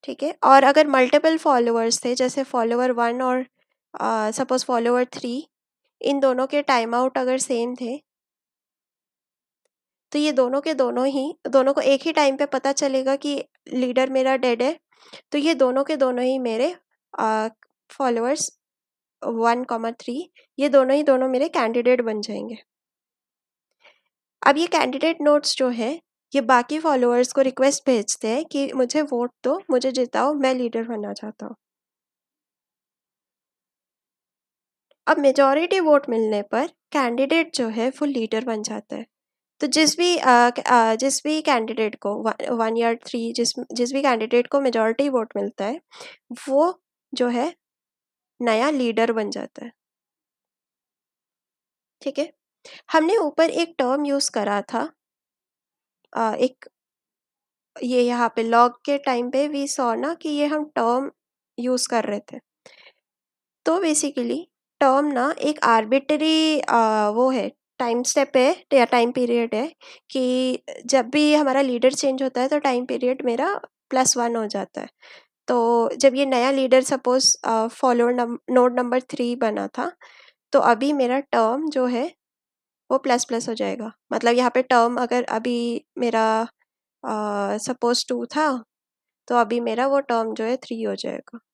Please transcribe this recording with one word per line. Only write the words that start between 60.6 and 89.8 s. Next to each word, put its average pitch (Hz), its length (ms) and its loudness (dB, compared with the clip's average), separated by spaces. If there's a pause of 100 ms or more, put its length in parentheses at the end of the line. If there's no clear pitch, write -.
टर्म 247 480 -2 (460)
यूज़ 247 300 -2
कर 226 160 -2
रहे 208 160 -6 (120)
थे। - 60 -16 (1300)
तो 330 120 2
basically 294 640 -2 (360)
टर्म 277 260 4
ना 277 320 -2
एक 302 260 -2
आर्बिट्रेरी, 294 960 2
अ, - 140 -2 (400)
वो 254 160 2
है, 220 220 -2 (260)
टाइम 240 240 -2
स्टेप 277 340 0
है 269 360 2
या 254 120 6
टाइम 240 280 2
पीरियड 233 420 -2
है 262 180 -4 (380)
कि 254 480 0 (280)
जब 254 200 2
भी 302 280 2
हमारा 277 260 2
लीडर 262 320 2
चेंज 269 300 -2
होता 254 180 -4
है 254 80 0
तो 294 100 0
टाइम 254 280 -2
पीरियड 254 360 -2
मेरा 254 380 -2 (300)
प्लस 262 260 2
वन 233 200 -2
हो 220 100 -2
जाता 202 340 -8
है। - 80 -12 (600)
तो 233 480 2
जब 254 180 4
ये 269 120 2
नया 262 240 2
लीडर 262 320 4
सपोज, 262 600 0
अ, 226 220 0
फॉलोअर 240 460 2
नम-, 240 260 -2 (120)
नोड 247 280 4
नंबर 247 220 0
थ्री 240 360 -4
बना 214 320 -2
था, - 240 -6 (600)
तो 277 80 6
अभी 240 320 2
मेरा 262 280 0
टर्म 254 500 0
जो 254 160 -2
है 247 280 -4 (760)
वो 262 80 2
प्लस 254 260 0
प्लस 226 240 -6
हो 233 60 -6
जाएगा। 214 380 -6 (200)
मतलब 233 220 2
यहाँ 247 200 2
पे 254 80 2
टर्म 247 380 2
अगर 247 240 -2
अभी 233 600 -4 (140)
मेरा, 226 440 0 (640)
अ, 208 540 -4
सपोज 240 500 -2
टू 240 180 -4
था, 294 380 -2 (640)
तो 247 80 0
अभी 233 240 2
मेरा 233 260 -2